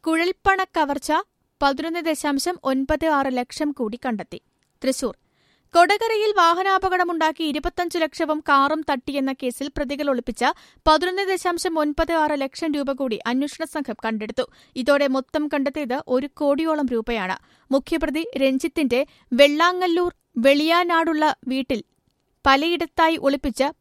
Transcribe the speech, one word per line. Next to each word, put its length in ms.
കുഴൽപ്പണ 560
കവർച്ച, 400
പതിനൊന്ന് 420
ദശാംശം 600
ഒൻപത് 460
ആറ് 240
ലക്ഷം 380
കോടി 260
കണ്ടെത്തി. 420
തൃശൂർ. 340
കൊടകരയിൽ 600
വാഹനാപകടമുണ്ടാക്കി 1080
ഇരുപത്തഞ്ച് 540
ലക്ഷവും 420
കാറും 420
തട്ടിയെന്ന 520
കേസിൽ 360
പ്രതികൾ 400
ഒളിപ്പിച്ച 340
പതിനൊന്ന് 400
ദശാംശം 540
ഒൻപത് 340
ആറ് 240
ലക്ഷം 360
രൂപ 180
കൂടി 340
അന്വേഷണ 400
സംഘം 340
കണ്ടെടുത്തു. 460
ഇതോടെ 320
മൊത്തം 420
കണ്ടെത്തിയത് 480
ഒരു 260
കോടിയോളം 560
രൂപയാണ്. 480
മുഖ്യപ്രതി 520
രഞ്ജിത്തിന്റെ 640
വെള്ളാങ്ങല്ലൂർ 800
വെളിയാനാടുള്ള 840
വീട്ടിൽ 340
പലയിടത്തായി 720
ഒളിപ്പിച്ച 420